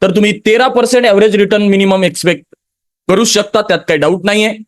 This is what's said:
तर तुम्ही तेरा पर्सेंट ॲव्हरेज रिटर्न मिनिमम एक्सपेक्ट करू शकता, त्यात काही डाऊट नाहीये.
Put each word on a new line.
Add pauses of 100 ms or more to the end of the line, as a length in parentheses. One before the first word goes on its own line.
तर
तुम्ही
तेरा
पर्सेंट
ॲव्हरेज
रिटर्न
मिनिमम
एक्सपेक्ट (520)
करू
शकता,
त्यात
काही
डाऊट
नाहीये. (120)